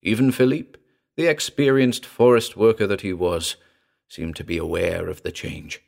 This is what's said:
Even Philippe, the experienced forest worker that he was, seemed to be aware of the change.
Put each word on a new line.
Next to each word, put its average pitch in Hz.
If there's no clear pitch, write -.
Even 110
Philippe, 131
the 165
experienced 135
forest 120
worker 110
that 98
he 95
was, 87
seemed 80
to -
be 82
aware 85
of 82
the 87
change. -